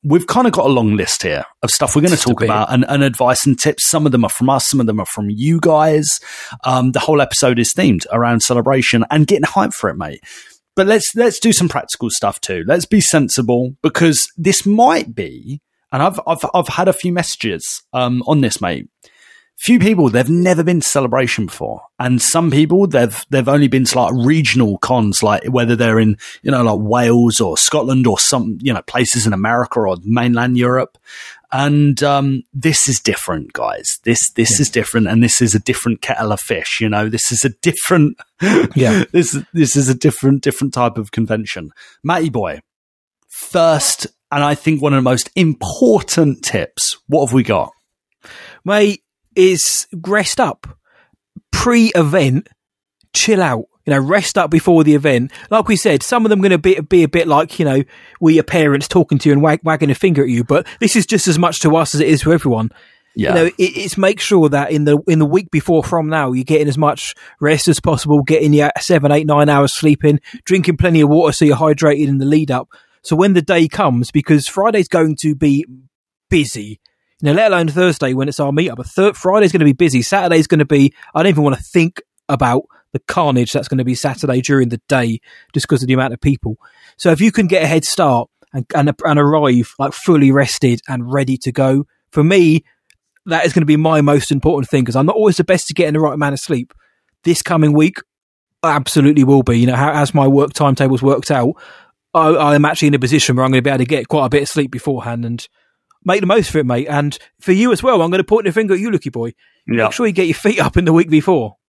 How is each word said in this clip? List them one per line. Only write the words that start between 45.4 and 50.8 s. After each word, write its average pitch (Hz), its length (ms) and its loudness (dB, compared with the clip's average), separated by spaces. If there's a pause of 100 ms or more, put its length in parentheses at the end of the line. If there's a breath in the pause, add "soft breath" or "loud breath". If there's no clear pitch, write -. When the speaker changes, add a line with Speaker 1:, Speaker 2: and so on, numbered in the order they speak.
Speaker 1:
tips, - 540 -6 (100)
what 143 200 0
have 117 80 -4
we 131 100 4
got? 92 260 -2 (920 loud breath)
Speaker 2:
Mate, 208 380 0 (320)
is - 600 2
rest 185 460 -4
up. - 260 -4 (840)